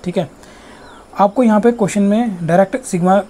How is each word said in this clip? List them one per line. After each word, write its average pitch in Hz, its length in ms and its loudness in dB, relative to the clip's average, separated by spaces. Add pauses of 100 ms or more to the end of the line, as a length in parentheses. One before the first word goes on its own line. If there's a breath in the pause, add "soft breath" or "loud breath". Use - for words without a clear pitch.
ठीक 180 140 -6
है, 160 120 -6 (880 loud breath)
आपको 208 240 2
यहाँ 214 180 4
पे 240 100 4
question 214 300 -2
में 202 460 -2
direct 190 380 0
sigma 185 320 0 (120)